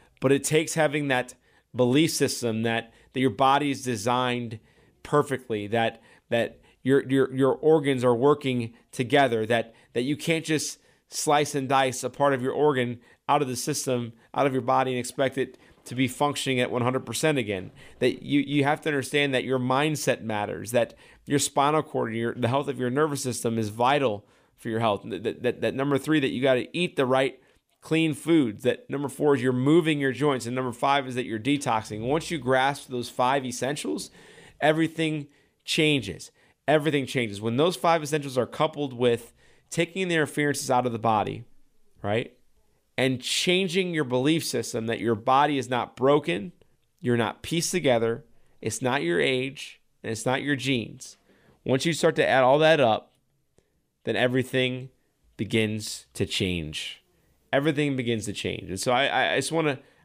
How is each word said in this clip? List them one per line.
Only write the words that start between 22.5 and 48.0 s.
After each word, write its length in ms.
of 100
your 100
nervous 320
system 380
is 100
vital 560
for 120
your 100
health. 260
That, 380
that, 180
that 140
number 240
three, 220
that 80
you 120
gotta 320
eat 220
the 100
right 360
clean 340
foods. 480
That 260
number 200
four 260
is 80
you're 100
moving 460
your 140
joints. 340
And 80
number 180
five 360
is 80
that 100
you're 140
detoxing. 600
Once 280
you 80
grasp 500
those 200
five 360
essentials, 680
everything 680
changes. 680
Everything 380
changes. 340
When 160
those 180
five 300
essentials 340
are 80
coupled 460
with 400
taking 380
the 80
interferences 560
out 160
of 60
the 80
body, 420
right? 320
And 240
changing 720
your 100
belief 400
system 420
that 140
your 140
body 420
is 140
not 260
broken, 560
you're 160
not 260
pieced 280
together, 520